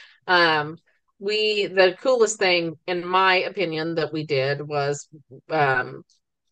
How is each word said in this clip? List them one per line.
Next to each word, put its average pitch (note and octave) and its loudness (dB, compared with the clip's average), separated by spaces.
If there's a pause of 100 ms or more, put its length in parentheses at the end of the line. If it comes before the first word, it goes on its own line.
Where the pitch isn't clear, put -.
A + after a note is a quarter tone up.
(260)
Um, D#3+ 2 (420)
we, G#3 -2
the F#3 4
coolest A#3 2
thing, F3 0
in F3 -4
my F#3 2
opinion, E3 -4
that D3+ -2
we D#3 -4
did C#3+ -2
was, D3 -4 (400)
um, C#3+ -2 (500)